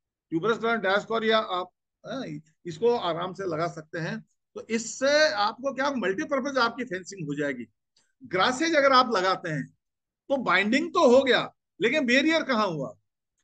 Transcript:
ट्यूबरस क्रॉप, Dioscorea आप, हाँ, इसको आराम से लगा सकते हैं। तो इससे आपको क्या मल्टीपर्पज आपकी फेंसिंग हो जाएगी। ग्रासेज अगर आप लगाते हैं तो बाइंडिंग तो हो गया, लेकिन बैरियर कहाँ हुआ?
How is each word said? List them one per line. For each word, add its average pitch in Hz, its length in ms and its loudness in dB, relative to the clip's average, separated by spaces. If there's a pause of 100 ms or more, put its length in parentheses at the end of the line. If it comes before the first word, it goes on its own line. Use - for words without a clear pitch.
(320)
ट्यूबरस 196 260 -2
क्रॉप, 226 240 -2
Dioscorea 226 520 0
आप, 185 380 -2 (320)
हाँ, 233 200 -8 (420)
इसको 175 300 0
आराम 180 380 -4
से 190 120 -8
लगा 165 220 -4
सकते 160 320 -10
हैं। 196 200 -6 (360)
तो 202 140 -14
इससे 277 640 2
आपको 220 420 -2
क्या 269 200 -2
मल्टीपर्पज 269 640 -2
आपकी 233 260 0
फेंसिंग 180 440 -10
हो 143 80 -6
जाएगी। 139 300 -4 (580)
ग्रासेज 254 520 0
अगर 277 160 4
आप 254 240 4
लगाते 185 340 0
हैं 143 160 -4 (640)
तो 269 80 0
बाइंडिंग 208 520 2
तो 320 200 4
हो 262 140 8
गया, 226 180 4 (380)
लेकिन 254 260 0
बैरियर 285 380 2
कहाँ 214 240 0
हुआ? 139 260 -6 (500)